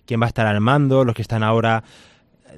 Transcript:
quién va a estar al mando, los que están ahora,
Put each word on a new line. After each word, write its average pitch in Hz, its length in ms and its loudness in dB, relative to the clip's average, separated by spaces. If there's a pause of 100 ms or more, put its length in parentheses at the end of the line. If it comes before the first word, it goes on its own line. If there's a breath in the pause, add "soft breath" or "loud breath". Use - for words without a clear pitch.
quién 117 160 -4
va 120 40 0
a 117 40 0
estar 113 200 -2
al 104 120 0
mando, 135 440 2
los 117 100 -2
que 113 80 -6
están 110 220 -4
ahora, 113 400 0 (720 soft breath)